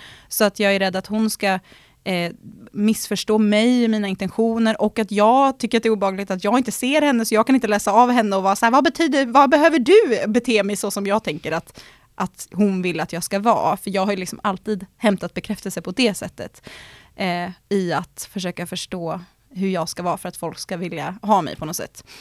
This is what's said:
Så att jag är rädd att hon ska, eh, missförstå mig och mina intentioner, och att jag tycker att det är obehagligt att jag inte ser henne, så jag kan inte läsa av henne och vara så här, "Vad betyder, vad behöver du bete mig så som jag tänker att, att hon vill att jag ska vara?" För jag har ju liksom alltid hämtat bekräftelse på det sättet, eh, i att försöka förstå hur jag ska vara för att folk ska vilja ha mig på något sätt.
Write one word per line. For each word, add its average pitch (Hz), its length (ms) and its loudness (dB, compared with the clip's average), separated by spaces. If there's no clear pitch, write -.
Så - 160 0
att 202 160 0
jag 202 140 2
är 196 40 0
rädd 190 180 -2
att 190 100 -6
hon 214 240 0
ska, 196 280 -2
eh, 175 280 -2
missförstå 214 640 0
mig 220 460 4
och 226 60 2
mina 214 180 -2
intentioner, 220 720 -2
och 214 160 -2
att 214 140 -4
jag 262 460 4
tycker 240 200 -2
att 220 40 0
det 233 60 0
är 226 40 2
obehagligt 196 380 -2
att 185 140 -4
jag 208 140 2
inte 226 140 -2
ser 285 300 0
henne, 247 220 2
så 220 100 -2
jag 220 120 2
kan 269 80 4
inte 233 140 2
läsa 202 240 0
av 240 180 6
henne 220 260 2
och 190 60 0
vara 196 140 2
så 233 100 2
här, 226 60 4
"Vad 269 120 4
betyder, 294 420 2
vad 262 240 6
behöver 311 280 6
du 254 540 4
bete 233 300 2
mig 202 140 -4
så 202 140 -4
som 202 160 -6
jag 202 180 0
tänker 160 280 -6
att, - 300 -8
att - 380 -8
hon 190 300 0
vill 175 180 -4
att - 120 -8
jag 170 120 -6
ska 196 140 -4
vara?" 202 380 0
För - 140 -10
jag 190 140 0
har 202 80 0
ju 196 60 -4
liksom 180 240 -10
alltid 196 440 -6
hämtat 190 380 -2
bekräftelse 185 480 -8
på - 80 -10
det 214 240 0
sättet, - 540 -14
eh, 175 340 -4
i 185 240 0
att - 400 -6
försöka 180 340 -8
förstå 170 540 -8
hur 190 120 -2
jag 170 200 -2
ska - 140 -10
vara 175 140 -2
för - 120 -12
att 180 80 -14
folk 165 220 -10
ska - 180 -10
vilja 170 460 -8
ha 202 200 2
mig 113 140 -8
på - 80 -12
något 156 120 -8
sätt. - 280 -14